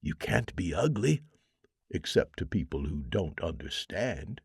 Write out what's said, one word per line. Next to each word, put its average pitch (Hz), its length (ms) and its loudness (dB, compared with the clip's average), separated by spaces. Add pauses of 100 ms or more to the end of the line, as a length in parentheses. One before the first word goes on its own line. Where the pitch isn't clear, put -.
you - 140 -2
can't - 400 0
be 85 180 -2
ugly, 139 500 4 (640)
except - 500 2
to 90 60 0
people 76 400 0
who 76 160 -2
don't 76 400 -2
understand. 85 1040 -4